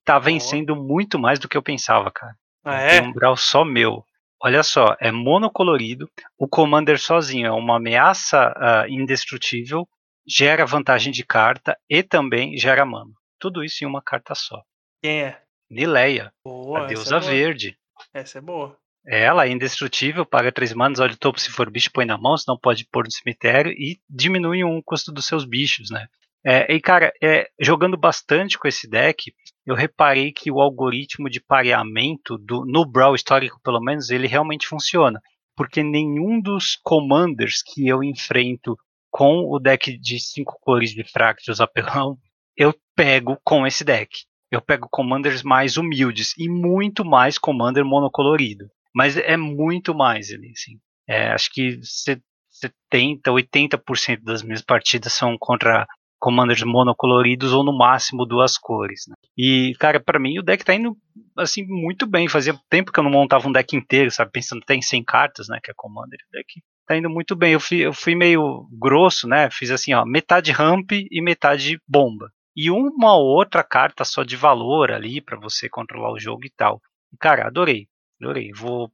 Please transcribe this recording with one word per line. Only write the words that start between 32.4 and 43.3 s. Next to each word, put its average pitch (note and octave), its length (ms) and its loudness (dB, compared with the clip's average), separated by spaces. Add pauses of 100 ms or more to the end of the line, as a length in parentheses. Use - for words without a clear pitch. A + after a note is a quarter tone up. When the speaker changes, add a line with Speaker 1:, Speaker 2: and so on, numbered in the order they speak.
Speaker 1:
no C#3+ 200 2
Brawl C3 280 4
histórico, C3+ 500 -2
pelo A#2+ 180 -2
menos, C3+ 280 -6
ele B2+ 180 0
realmente D3+ 400 -2
funciona. C3 540 0 (340)
Porque D3 280 -4
nenhum D3+ 580 -2
dos G3 420 -4
commanders D3 800 0
que C#3 260 -4
eu C3 160 2
enfrento B2 720 -2 (360)
com D3+ 300 4 (100)
o C#3+ 80 -2
deck C3 400 0
de B2 200 -8
cinco - 420 -10
cores A#2+ 300 2
de G#2+ 120 -12
Fractus A2+ 580 -2
apelão, C3+ 560 -2 (400)
eu D3 160 4 (220)
pego C3+ 480 2